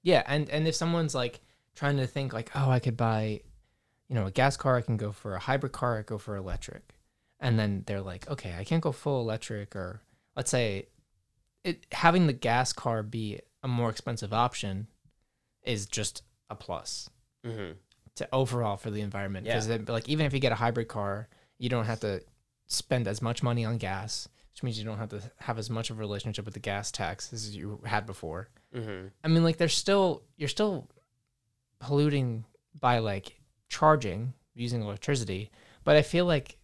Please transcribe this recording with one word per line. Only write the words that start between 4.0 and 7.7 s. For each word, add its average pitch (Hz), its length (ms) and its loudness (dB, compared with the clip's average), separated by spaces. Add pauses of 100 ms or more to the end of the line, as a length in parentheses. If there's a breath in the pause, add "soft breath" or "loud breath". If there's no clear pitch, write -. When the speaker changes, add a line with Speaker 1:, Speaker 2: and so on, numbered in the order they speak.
Speaker 1:
you 131 60 -2
know, 104 100 2
a 95 60 -4
gas 135 260 4
car, 131 180 2
I 120 60 2
can 117 160 0
go 104 140 -2
for 98 240 -8
a 90 40 -4
hybrid 135 320 0
car, 120 260 0
I 107 40 -4
go 107 160 -6
for 101 180 -8
electric." - 580 -8 (460)
And 120 180 2
then 101 300 2